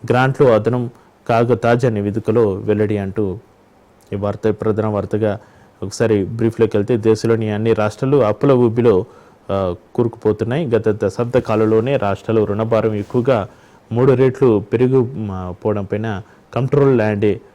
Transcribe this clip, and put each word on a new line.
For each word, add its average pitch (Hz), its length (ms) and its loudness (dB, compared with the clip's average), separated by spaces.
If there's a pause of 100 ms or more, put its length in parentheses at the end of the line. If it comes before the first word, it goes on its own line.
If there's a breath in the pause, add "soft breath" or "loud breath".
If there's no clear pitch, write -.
గ్రాంట్లు 131 380 2
అదనం 117 420 2 (400 soft breath)
కాగా 120 260 2
తాజా 120 340 2
నివేదికలో 107 600 0
వెల్లడి 104 480 -2
అంటూ 98 420 -6 (720)
ఈ - 20 -8
వార్త 101 340 -4
ప్రధాన 107 360 -2
వార్తగా 104 540 -2 (440 soft breath)
ఒకసారి 104 420 0
బ్రీఫ్లోకి 113 520 0
వెళ్తే, 107 200 0
దేశంలోని 110 540 0
అన్ని 110 220 0
రాష్ట్రాలు 107 440 0
అప్పుల 120 340 2
ఊబిలో, 117 540 4 (460 loud breath)
ఆ, 95 240 -2 (200)
కూరుకుపోతున్నాయి. 117 720 -2
గత 107 380 0
దశాబ్ద 120 320 -2
కాలంలోనే 113 600 0
రాష్ట్రాలు 104 480 -2
రుణభారం 110 480 -2
ఎక్కువగా 117 540 -2 (440 loud breath)
మూడు 127 200 2
రేట్లు 123 520 2 (100)
పెరిగి, 123 580 0
ఆ, 90 220 -8 (120)
పోవడం 104 200 -2
పైన 104 360 -6 (360 soft breath)
Comptroller 127 580 2
and 101 200 0 (200)